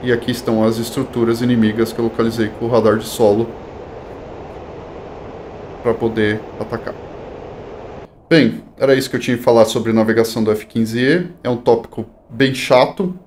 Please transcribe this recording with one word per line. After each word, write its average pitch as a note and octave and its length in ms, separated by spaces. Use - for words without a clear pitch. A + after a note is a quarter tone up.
E B2 80
aqui A#2+ 200
estão A2+ 320
as A2 140
estruturas A#2 640
inimigas A2+ 520
que - 60
eu A#2 60
localizei A2+ 440
com A#2 60
o A2+ 40
radar A2 280
de - 80
solo A2 420
pra A#2 100
poder A2 480
atacar. - 360
Bem, C#3+ 360
era C3+ 160
isso C3+ 140
que - 60
eu B2 40
tinha A#2+ 180
que A#2+ 60
falar A2+ 220
sobre A2+ 280
navegação A2 500
do G#2+ 80
F G#2+ 140
quinze A2+ 340
E. D#3+ 280
É B2 60
um A#2+ 80
tópico A#2+ 460
bem C3 280
chato C#3+ 580